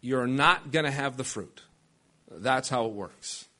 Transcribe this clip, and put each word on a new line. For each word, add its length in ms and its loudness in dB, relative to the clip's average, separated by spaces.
you're 280 0
not 420 4
gonna 200 2
have 260 -4
the 80 -6
fruit. 380 -10
That's 380 0
how 180 0
it 60 -4
works. 560 -12